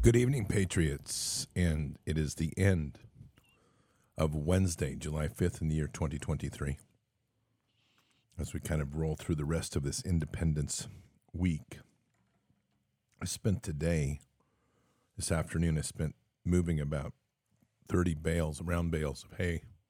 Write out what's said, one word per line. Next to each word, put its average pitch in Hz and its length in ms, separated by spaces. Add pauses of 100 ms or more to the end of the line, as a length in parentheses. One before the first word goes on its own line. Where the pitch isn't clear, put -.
(120)
Good 120 80
evening, 123 280
Patriots. - 1080
And 80 500
it 78 120
is 76 180
the 82 220
end 87 420 (1160)
of 78 180
Wednesday, 82 640
July 76 320
fifth - 320
in 78 80
the 78 60
year 76 120
twenty 73 320
twenty-three. 71 600 (1600)
As 78 160
we - 60
kind 78 220
of 71 160
roll 78 180
through - 200
the 73 100
rest 80 320
of 73 60
this 69 200
Independence 78 880 (420)
week, 85 480 (1400)
I 87 40
spent - 380
today, 76 560 (960)
this - 160
afternoon, 82 460
I 76 40
spent - 340 (280)
moving 85 380
about 71 320 (760)
thirty 90 260
bales, 78 480
round 85 300
bales 76 320
of - 140
hay. 85 260 (260)